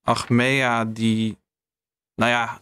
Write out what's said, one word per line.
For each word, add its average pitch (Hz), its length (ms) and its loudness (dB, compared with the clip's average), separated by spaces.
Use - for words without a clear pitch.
Achmea, 120 840 0
die, 110 520 -2
nou 117 160 0
ja, 120 300 -2